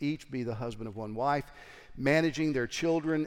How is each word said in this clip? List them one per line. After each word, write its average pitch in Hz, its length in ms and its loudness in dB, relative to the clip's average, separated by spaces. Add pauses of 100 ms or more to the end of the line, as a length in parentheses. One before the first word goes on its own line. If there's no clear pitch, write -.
each 151 300 -2
be 131 120 -4
the 117 140 -4
husband 113 300 -6
of 104 100 -8
one 107 180 -6
wife, 139 360 0 (460)
managing 156 560 4
their 123 140 2
children 160 600 2